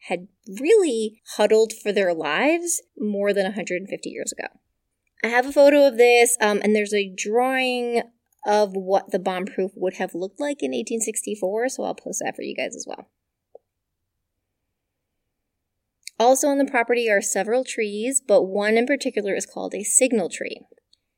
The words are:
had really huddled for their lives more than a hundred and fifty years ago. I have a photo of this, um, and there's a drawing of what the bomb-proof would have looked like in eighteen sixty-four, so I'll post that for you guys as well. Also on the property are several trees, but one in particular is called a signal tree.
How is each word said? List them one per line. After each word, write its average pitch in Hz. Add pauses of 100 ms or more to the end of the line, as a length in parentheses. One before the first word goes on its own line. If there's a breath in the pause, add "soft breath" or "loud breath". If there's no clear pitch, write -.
had 180 (320)
really 269 (140)
huddled 220
for -
their 190
lives 240 (120)
more 202
than 196
a 214
hundred 180
and 196
fifty -
years -
ago. - (760)
I 220
have 247
a 277
photo 285
of 226
this, 240
um, 208
and 214
there's 208
a 202
drawing 247 (400)
of 208
what 190
the 190
bomb-proof 190
would 185
have 185
looked 185
like 294
in 262
eighteen 233
sixty-four, 214
so -
I'll 190
post -
that -
for -
you -
guys -
as -
well. - (3000)
Also 262
on 277
the 277
property 240
are 202
several 220
trees, 220
but 190
one 202
in 247
particular 254
is 190
called -
a 196
signal 226
tree. - (560)